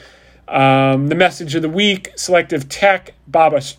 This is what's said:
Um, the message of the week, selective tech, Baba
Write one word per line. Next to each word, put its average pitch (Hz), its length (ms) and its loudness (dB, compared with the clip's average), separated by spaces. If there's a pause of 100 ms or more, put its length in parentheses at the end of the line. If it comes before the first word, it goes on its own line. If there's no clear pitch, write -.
(480)
Um, 135 640 2
the 156 60 -2
message 170 380 0
of 165 80 -2
the 156 80 -4
week, 196 460 -2
selective 160 540 -2
tech, 196 440 -2 (140)
Baba 151 340 2 (180)